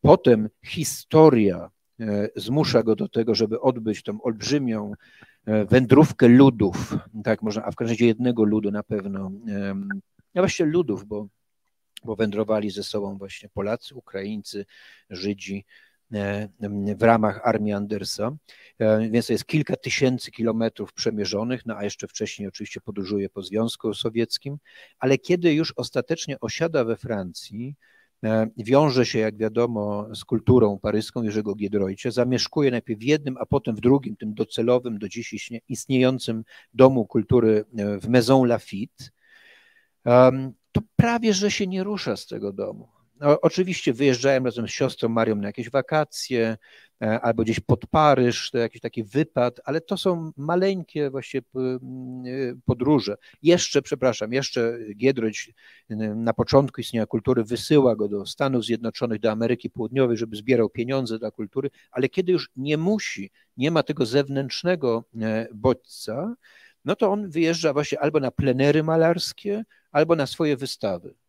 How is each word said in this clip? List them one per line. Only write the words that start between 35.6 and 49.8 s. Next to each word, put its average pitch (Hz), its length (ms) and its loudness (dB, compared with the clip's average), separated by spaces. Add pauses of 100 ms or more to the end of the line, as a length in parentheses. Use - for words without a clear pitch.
istniejącym 127 760 0 (300)
domu 131 320 6
kultury, 110 580 2 (140)
e, 101 200 -2
w 95 100 -8
Maison 127 400 6
Lafitte, 110 560 -4 (1000)
em, 127 480 6 (200)
to - 80 0 (160)
prawie 233 380 2
że 196 160 0
się 196 160 -2
nie 185 180 -4
rusza 190 320 -4
z - 100 -14
tego 104 260 -8
domu. 101 360 -8 (320)
O-, 147 200 4
oczywiście 175 520 0
wyjeżdżałem 131 520 2
razem 117 240 -4
z - 20 -8
siostrą 123 380 -2
Marią 113 280 2
na 101 100 -4
jakieś 113 240 -8
wakacje, 131 840 -2 (460)
e, 113 180 0
albo 113 220 0
gdzieś 110 180 0
pod - 260 0
Paryż, 135 640 4
to 131 80 -2
jakiś 117 220 -4
taki 117 240 -6
wypad, 127 600 -2
ale 147 160 -4